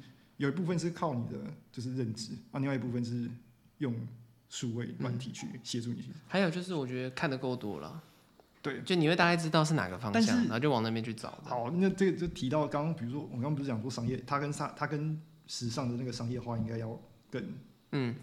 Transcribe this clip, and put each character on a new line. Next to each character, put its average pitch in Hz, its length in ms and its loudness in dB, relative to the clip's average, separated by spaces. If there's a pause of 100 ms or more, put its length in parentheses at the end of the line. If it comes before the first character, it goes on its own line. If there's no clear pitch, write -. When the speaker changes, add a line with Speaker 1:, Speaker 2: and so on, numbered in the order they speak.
(380)
Speaker 1:
有 139 100 2
一 139 60 4
部 175 100 0
分 165 160 2
是 170 120 0
靠 160 220 -2
你 117 140 0
的， 69 100 -6 (360)
就 123 80 -6
是 127 160 -4
认 113 160 0
知， - 180 -8 (200)
啊， 139 80 -4
另 135 100 2
外 139 60 0
一 - 20 2
部 120 120 -2
分 120 140 0
是 120 260 -2 (500)
用 131 140 0 (560)
数 117 260 -4
位 120 240 -4
软 123 200 0
体 131 140 -8
去 - 140 -8 (160)
协 120 180 -4
助 117 80 -4
你 117 80 -4
去。 131 140 -8
Speaker 2:
嗯。 - 40 -14 (140)
还 185 100 2
有 185 100 4
就 175 120 -2
是 180 120 -6
我 139 140 -2
觉 127 160 -2
得 127 60 -4
看 143 200 -2
得 131 80 0
够 127 160 0
多 104 280 -4
了。 160 200 -10 (600)
Speaker 1:
对。 135 220 -4
Speaker 2:
就 185 120 2
你 160 140 8
会 175 40 6
大 180 120 8
概 175 100 6
知 160 140 2
道 156 160 8
是 160 80 4
哪 92 160 4
个 92 80 -4
方 110 160 -2
向， - 0 -
Speaker 1:
但 226 100 8
是 240 200 6
Speaker 2:
然 120 80 2
后 113 80 2
就 147 120 4
往 117 100 6
那 113 80 2
边 113 140 0
去 113 100 -4
找 - 180 -8 (120)
的。 - 60 -10
Speaker 1:
好， 120 220 -2
那 185 180 4
这 190 200 4
个 - 80 2
就 175 100 -2
提 131 200 -4
到 147 180 2
刚 147 200 0
刚， 165 100 0
比 - 80 -6
如 117 80 -2
说 143 100 -4
我 - 100 -8
刚 120 100 -4
刚 151 120 0
不 139 80 0
是 139 60 -2
讲 113 140 0
说 127 100 -4
商 120 160 -2
业， 127 180 0
它 143 140 2
跟 147 140 0
商-， 147 240 -4
它 147 100 0
跟 156 320 -2 (260)
时 - 240 -4
尚 123 200 -2
的 120 80 -2
那 131 80 -4
个 120 60 -4
商 117 180 -4
业 123 100 -4
化 120 180 -4
应 110 80 0
该 113 120 -4
要 113 200 -6 (320)
更 120 140 -4 (480)
Speaker 2:
嗯。 127 320 0